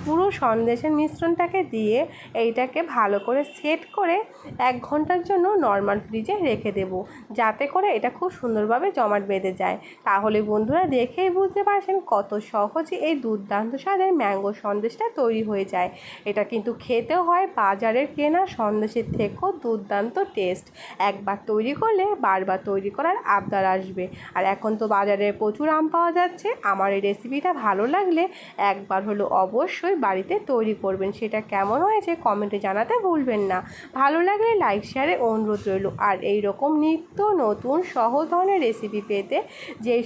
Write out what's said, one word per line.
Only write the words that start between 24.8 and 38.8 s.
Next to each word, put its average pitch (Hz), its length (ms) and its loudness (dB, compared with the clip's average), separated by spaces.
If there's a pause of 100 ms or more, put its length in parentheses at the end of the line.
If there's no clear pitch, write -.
বাজারে 202 320 2 (140)
প্রচুর 214 260 0 (100)
আম 311 160 4
পাওয়া 339 240 4
যাচ্ছে। 349 300 0 (240)
আমার 190 260 2
এই 202 100 0
রেসিপিটা 262 440 -2 (140)
ভালো 202 180 2 (120)
লাগলে 359 280 2 (480)
একবার 196 380 -2
হলো 208 140 0 (200)
অবশ্যই 320 520 0 (100)
বাড়িতে 190 300 -2 (160)
তৈরি 226 220 2 (100)
করবেন। 190 260 -2 (100)
সেটা 214 200 -2 (140)
কেমন 202 340 2
হয়েছে 403 240 2 (140)
কমেন্টে 202 400 0
জানাতে 202 280 0 (120)
ভুলবেন 262 360 2 (100)
না। 185 60 0 (420)
ভালো 285 200 4 (100)
লাগলে 427 220 2 (120)
লাইক 208 180 0 (100)
শেয়ারে 294 240 0 (140)
অনুরোধ 214 400 0
রইল। 196 160 0 (220)
আর 196 80 2 (160)
এই 208 160 2
রকম 277 240 0 (120)
নিত্য 320 360 0 (240)
নতুন 233 340 0 (180)
সহজ 247 280 2 (100)
ধরনের 370 320 4
রেসিপি 214 440 -2